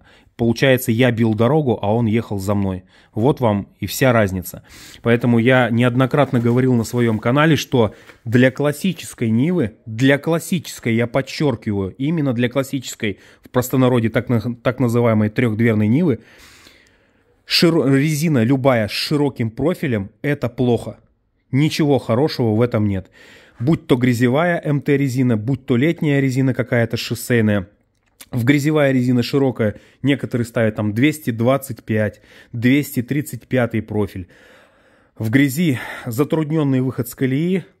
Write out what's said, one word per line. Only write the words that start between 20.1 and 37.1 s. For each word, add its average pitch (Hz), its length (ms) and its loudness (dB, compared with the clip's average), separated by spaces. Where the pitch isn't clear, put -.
это 143 260 -4
плохо. 120 520 -2
Ничего 143 480 2
хорошего 120 560 0
в 110 60 2
этом 120 260 0
нет. 95 240 -4
Будь 139 300 -2
то 135 80 4
грязевая 127 680 0
М 147 180 -2
Т 143 140 2
резина, 127 400 0
будь 117 300 -4
то 127 100 2
летняя 147 440 0
резина 131 340 0
какая-то 117 420 0
шоссейная. 107 720 0
В 120 140 -4
грязевая 147 480 2
резина 123 300 2
широкая, 123 540 0
некоторые 127 420 -2
ставят 113 300 -2
там 104 180 -4
двести 135 380 -2
двадцать 120 520 -2
пять, 107 380 -4
двести 131 480 0
тридцать 131 460 -8
пятый 120 340 -2
профиль. 101 480 -6
В 110 140 -6
грязи 135 480 0
затруднённый 143 800 -2
выход 131 260 -4
с - 60 -16